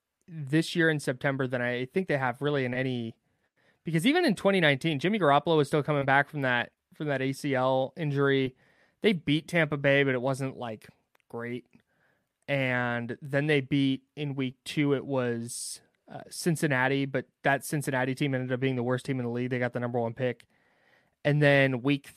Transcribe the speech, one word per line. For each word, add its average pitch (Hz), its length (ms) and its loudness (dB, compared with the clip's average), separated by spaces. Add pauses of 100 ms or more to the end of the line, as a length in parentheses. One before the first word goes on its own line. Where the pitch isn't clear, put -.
(280)
this 160 480 -2
year 165 140 4
in 156 100 0
September 135 480 -2
than 123 140 -4
I 123 240 -2
think 185 220 -4
they 151 100 0
have 127 240 -4
really 143 240 0
in 123 80 -4
any, 127 420 -4 (680)
because 160 220 0
even 339 200 4
in 220 100 4
twenty 196 240 2
nineteen, 151 400 2
Jimmy 196 200 0
Garoppolo 147 380 4
was 147 100 4
still 151 160 0
coming 143 220 -2
back 139 240 4
from 147 120 -8
that, 123 300 0 (220)
from 156 140 -8
that 135 140 0
A 135 120 -2
C 139 220 -4
L 131 420 0
injury. 139 580 0 (460)
They 220 120 4
beat 156 340 -2
Tampa 156 300 0
Bay, 139 260 4
but 135 120 2
it 123 60 -2
wasn't, 131 360 -4
like, 110 300 -10 (420)
great. 120 360 -10 (840)
And 123 720 -2
then 143 260 -2
they 147 140 4
beat 135 400 0 (140)
in 147 200 -6
week 131 200 -4 (100)
two, 143 280 0
it 131 120 -2
was, 123 760 -4 (300)
uh, 147 180 -14
Cincinnati, 139 760 0
but 135 200 -4 (180)
that 139 220 2
Cincinnati 131 500 -2
team 143 180 -2
ended 127 180 -2
up 123 80 -2
being 131 160 0
the 120 80 -2
worst 123 220 -2
team 131 140 -4
in 123 60 -4
the 117 60 -4
league. 123 200 -4
They 127 80 -2
got 123 140 -2
the 127 60 -6
number 120 200 -4
one 117 140 -4
pick. 127 320 -4 (800)
And 147 180 2
then 139 420 4
week 139 340 0